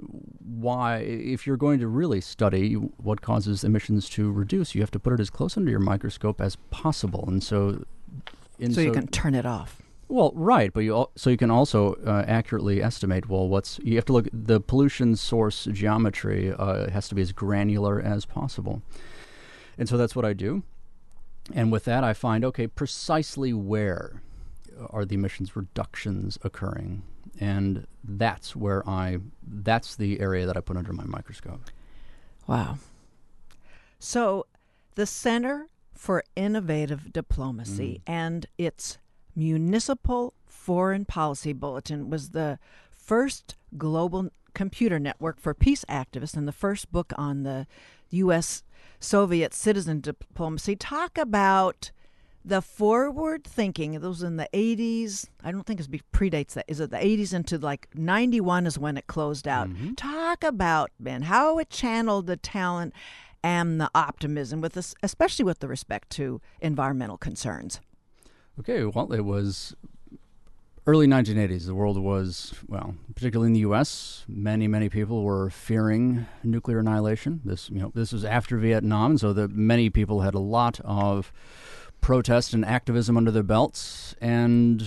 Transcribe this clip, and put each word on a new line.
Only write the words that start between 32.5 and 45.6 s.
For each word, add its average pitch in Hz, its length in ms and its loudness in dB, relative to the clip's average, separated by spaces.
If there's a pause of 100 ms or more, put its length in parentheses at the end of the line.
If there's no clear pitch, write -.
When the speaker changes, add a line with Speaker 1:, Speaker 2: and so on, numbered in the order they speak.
Speaker 2:
So 202 460 -2 (500)
the 208 100 0
Center 247 640 -2 (260)
for - 300 -2 (120)
Innovative 156 760 -2
Diplomacy 123 960 -6
Speaker 1:
Mm. 170 60 -6
Speaker 2:
and 165 320 -4 (120)
its - 400 -6 (380)
Municipal 208 960 0 (140)
Foreign 190 580 -2
Policy 151 480 -4
Bulletin 139 560 -8
was 151 200 -6
the 151 280 -4 (340)
first - 640 -2 (220)
global 165 520 0 (260)
computer 196 440 0
network 151 400 -4
for 156 140 -2
peace 269 340 4